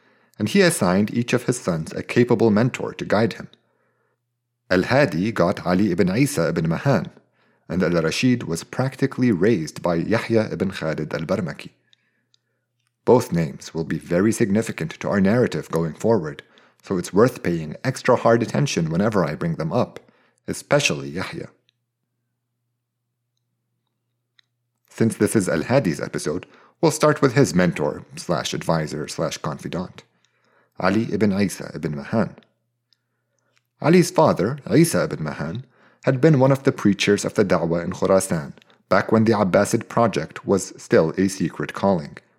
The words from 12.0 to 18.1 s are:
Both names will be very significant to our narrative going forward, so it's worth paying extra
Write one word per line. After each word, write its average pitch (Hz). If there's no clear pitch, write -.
Both 120
names 82
will 80
be 80
very 95
significant 101
to -
our 98
narrative 98
going 82
forward, 87
so 98
it's 87
worth 117
paying 80
extra 127